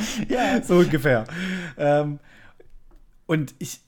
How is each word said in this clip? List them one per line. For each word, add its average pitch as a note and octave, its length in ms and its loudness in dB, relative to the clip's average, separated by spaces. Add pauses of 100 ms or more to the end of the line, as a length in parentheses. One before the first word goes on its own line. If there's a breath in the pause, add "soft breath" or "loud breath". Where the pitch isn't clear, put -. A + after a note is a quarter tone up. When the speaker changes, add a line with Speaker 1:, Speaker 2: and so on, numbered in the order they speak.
(300 loud breath)
Speaker 1:
ja. C4 340 0
Speaker 2:
So F3+ 160 4
ungefähr. C#3 460 2 (520 loud breath)
Ähm, D3 420 0 (1080 loud breath)
und D#3 320 -2
ich - 280 -12